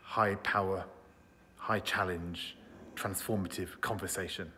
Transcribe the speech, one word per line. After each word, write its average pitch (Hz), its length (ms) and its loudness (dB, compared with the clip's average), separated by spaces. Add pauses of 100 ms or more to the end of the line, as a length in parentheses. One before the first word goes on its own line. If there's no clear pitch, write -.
high 104 320 4
power, 95 480 2 (720)
high 107 220 2
challenge, 87 760 0 (400)
transformative 95 840 -2
conversation. 95 760 -2